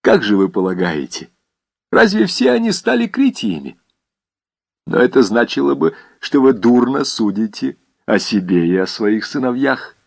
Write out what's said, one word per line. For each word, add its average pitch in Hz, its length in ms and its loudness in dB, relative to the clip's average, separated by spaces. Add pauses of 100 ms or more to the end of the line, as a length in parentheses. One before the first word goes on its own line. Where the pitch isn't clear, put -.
Как - 220 2
же 104 140 0
вы 98 120 2
полагаете, 90 800 -4 (640)
разве 214 340 4
все 247 240 0
они 233 220 0
стали 240 340 -2
критиями? 95 720 -4 (1080)
Но - 120 0
это 127 240 4
значило 120 520 0
бы, 82 200 0 (240)
что - 220 0
вы 131 140 4
дурно 123 500 2
судите 110 720 -4 (300)
о 107 120 2
себе 92 480 0
и 90 100 2
о 95 100 0
своих 107 380 -2
сыновьях. 127 720 -4 (100)